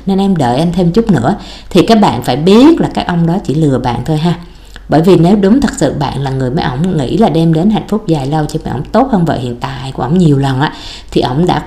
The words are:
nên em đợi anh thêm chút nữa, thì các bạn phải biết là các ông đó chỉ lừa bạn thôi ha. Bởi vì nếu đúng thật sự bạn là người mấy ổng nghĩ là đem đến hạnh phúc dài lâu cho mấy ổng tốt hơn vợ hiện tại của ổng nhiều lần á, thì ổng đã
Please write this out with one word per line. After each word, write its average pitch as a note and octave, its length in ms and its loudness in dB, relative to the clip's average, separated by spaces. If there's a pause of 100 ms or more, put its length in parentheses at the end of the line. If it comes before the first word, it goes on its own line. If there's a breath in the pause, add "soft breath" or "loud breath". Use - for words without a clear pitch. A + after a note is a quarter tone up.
nên F#3+ 120 0
em G3 180 0
đợi B2 220 0
anh E3+ 140 0
thêm F3 200 0
chút A3+ 180 2
nữa, C#3+ 260 2 (340 loud breath)
thì E3 160 4
các A3 140 4
bạn C3+ 220 0
phải B2+ 140 -2
biết A3 440 6
là D#3 140 0
các - 120 -4
ông E3+ 200 0
đó E3 80 0 (100)
chỉ C3 100 -2
lừa D3 240 2
bạn A#2+ 260 -4
thôi D#3 120 -2
ha. E3 180 0 (540 loud breath)
Bởi D3 140 2
vì F3+ 140 6
nếu F3 200 4
đúng G#3 240 2
thật - 160 0
sự C3 240 0
bạn C3+ 220 -4
là C#3 80 -4
người C3 200 -2
mấy C3+ 140 -2
ổng D#3 320 -2
nghĩ C#3 200 -2
là A3 120 4
đem E3 240 2
đến E3 180 0
hạnh G#3 180 -2
phúc G#3 180 -4
dài D3 200 -2
lâu D#3 180 -2
cho D3+ 200 -6
mấy - 80 -8
ổng B2+ 200 -6
tốt B3+ 180 2
hơn F3+ 140 0
vợ C#3+ 140 -2
hiện A#2+ 220 -6
tại C3 320 -10
của - 100 -8
ổng D#3 160 0
nhiều D3+ 200 4
lần C3+ 220 0
á, D3+ 120 -2 (380 loud breath)
thì - 100 0
ổng C#3 260 0
đã D3 200 0